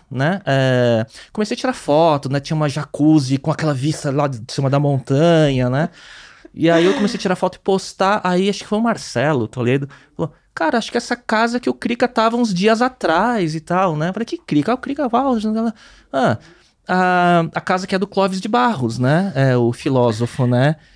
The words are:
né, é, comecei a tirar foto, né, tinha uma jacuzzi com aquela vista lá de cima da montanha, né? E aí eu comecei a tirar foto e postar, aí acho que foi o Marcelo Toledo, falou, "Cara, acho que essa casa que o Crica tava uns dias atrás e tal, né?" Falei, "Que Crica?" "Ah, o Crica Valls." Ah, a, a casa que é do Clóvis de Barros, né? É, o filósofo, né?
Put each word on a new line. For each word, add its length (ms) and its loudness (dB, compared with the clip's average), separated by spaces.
né, 380 -2
é, 580 2
comecei 220 -4
a 40 -6
tirar 160 -2
foto, 540 2
né, 120 -2
tinha 180 -6
uma 100 0
jacuzzi 680 2
com 140 -4
aquela 220 -2
vista 360 -4
lá 180 0
de 220 -8
cima 180 -2
da 120 2
montanha, 920 2
né? 200 -2
E 120 2
aí 160 4
eu 80 4
comecei 240 -2
a 40 -10
tirar 140 -2
foto 200 -4
e 40 -20
postar, 640 -2
aí 260 0
acho 100 -4
que 100 -14
foi 80 0
o 40 0
Marcelo 640 -2
Toledo, 440 -2
falou, 160 -6
"Cara, 240 -2
acho 120 -6
que 80 -2
essa 180 -6
casa 440 -2
que 100 -4
o 40 0
Crica 340 -2
tava 300 0
uns 160 0
dias 280 4
atrás 760 0
e 40 -6
tal, 380 0
né?" 160 -2
Falei, 120 -6
"Que 120 -10
Crica?" 340 0
"Ah, 40 0
o 20 -4
Crica 320 -4
Valls." 340 0
Ah, 240 0
a, 680 2
a 80 -4
casa 240 -2
que 80 -8
é 60 0
do 80 -4
Clóvis 320 0
de 80 -6
Barros, 500 0
né? 380 0
É, 220 2
o 160 2
filósofo, 720 0
né? 300 2